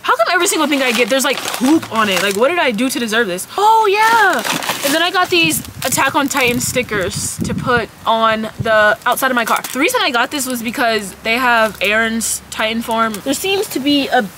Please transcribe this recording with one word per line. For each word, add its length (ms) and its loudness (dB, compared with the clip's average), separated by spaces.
How 140 2
come 160 2
every 140 2
single 200 0
thing 140 0
I 100 0
get, 180 2
there's, 140 2
like, 140 0
poop 560 0
on 160 2
it? 120 0
Like, 140 0
what 140 2
did 100 0
I 120 0
do 180 -2
to 100 -4
deserve 260 0
this? 220 -6
Oh, 300 4
yeah. 560 2
And 80 2
then 80 0
I 80 0
got 200 0
these 360 2
Attack 300 0
on 120 2
Titan 320 0
stickers 800 -4
to 140 -4
put 360 -2
on 380 2
the 460 4
outside 260 0
of 40 0
my 100 0
car. 160 0
The 80 -4
reason 220 0
I 100 0
got 180 0
this 160 -6
was 160 -4
because 520 -2
they 120 -2
have 460 2
Aaron's 600 0
Titan 300 -2
form. 320 -2
There 100 -2
seems 360 -2
to 100 -4
be 300 0
a 180 2